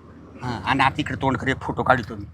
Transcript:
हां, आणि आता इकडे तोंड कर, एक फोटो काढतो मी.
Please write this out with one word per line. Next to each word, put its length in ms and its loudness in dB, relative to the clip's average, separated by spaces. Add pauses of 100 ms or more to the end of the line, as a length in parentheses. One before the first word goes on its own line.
(420)
हां, 200 -6
आणि 200 2
आता 160 4
इकडे 240 -4
तोंड 140 2
कर, 120 -2
एक 120 0
फोटो 220 -4
काढतो 340 2
मी. 180 -10